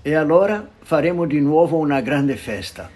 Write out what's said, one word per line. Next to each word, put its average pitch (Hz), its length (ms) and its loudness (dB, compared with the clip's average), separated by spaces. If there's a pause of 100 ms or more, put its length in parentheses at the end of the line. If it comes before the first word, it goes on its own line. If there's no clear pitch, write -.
E 147 140 -2
allora 180 520 2 (140)
faremo 170 460 0
di 147 140 0
nuovo 156 360 2
una 147 240 0
grande 139 360 -2
festa. 95 600 -12